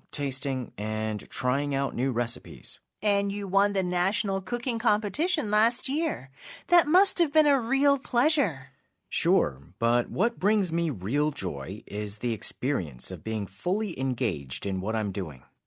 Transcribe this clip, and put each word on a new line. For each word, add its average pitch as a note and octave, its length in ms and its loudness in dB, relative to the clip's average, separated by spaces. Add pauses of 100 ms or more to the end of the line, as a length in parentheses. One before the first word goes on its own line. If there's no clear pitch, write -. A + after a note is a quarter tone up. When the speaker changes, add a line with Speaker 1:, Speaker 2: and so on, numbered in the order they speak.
(100)
Speaker 1:
tasting, C3+ 680 -4
and G#2+ 500 -2
trying C#3 460 0
out C3+ 200 -2
new B2+ 180 0
recipes. A2+ 680 -6 (240)
Speaker 2:
And G3+ 300 0
you G3+ 160 -6
won G3 240 2
the F#3+ 100 2
national F#3 580 0
cooking A#3+ 380 -4
competition A3 720 0
last A3 380 0
year. B3+ 420 -2 (380)
That F4 180 6
must F#4 320 4
have D4 140 2
been D#4 140 6
a C#4 140 4
real C4+ 380 4
pleasure. A#3 680 0 (400)
Speaker 1:
Sure, G2 520 2 (180)
but A#2 300 2
what G3+ 300 0
brings F#3+ 340 2
me E3+ 160 0
real C3+ 440 0
joy D#2+ 540 -4
is G#2 320 -6
the A#2+ 140 0
experience G#2 800 -4
of E2+ 140 -8
being G#2+ 220 -2
fully G3+ 520 -2
engaged A#2 680 -2
in F#2+ 160 0
what A2 160 -2
I'm G#2 160 0
doing. D#2+ 300 -6 (240)